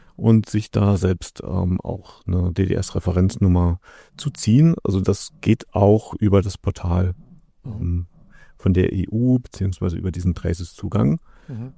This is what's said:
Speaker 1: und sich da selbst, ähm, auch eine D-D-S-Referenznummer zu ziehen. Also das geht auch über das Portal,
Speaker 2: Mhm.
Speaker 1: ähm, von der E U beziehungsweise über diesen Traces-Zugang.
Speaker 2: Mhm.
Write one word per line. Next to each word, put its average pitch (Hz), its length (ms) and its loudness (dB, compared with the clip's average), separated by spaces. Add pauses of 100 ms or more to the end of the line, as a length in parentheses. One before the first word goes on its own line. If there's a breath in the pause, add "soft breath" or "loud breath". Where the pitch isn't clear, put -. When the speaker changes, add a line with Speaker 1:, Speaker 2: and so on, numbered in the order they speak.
(140 soft breath)
Speaker 1:
und 113 340 2
sich 107 220 -4
da 101 280 2
selbst, 92 440 -4
ähm, 92 380 -2
auch - 460 -12
eine 90 260 0
D-D-S-Referenznummer 92 1300 0 (380 loud breath)
zu 147 120 -8
ziehen. 151 540 4
Also 98 160 0
das - 400 -2
geht - 340 -2
auch 101 400 4
über 98 280 4
das 101 160 -8
Portal, 90 560 -2 (500)
Speaker 2:
Mhm. 123 80 -10
Speaker 1:
ähm, 87 340 -4 (500 soft breath)
von 98 180 2
der 92 180 2
E 92 180 -2
U 123 300 2
beziehungsweise 95 560 -6
über 87 160 -4
diesen 87 220 -2
Traces-Zugang. 98 840 -2 (300 loud breath)
Speaker 2:
Mhm. 127 280 -12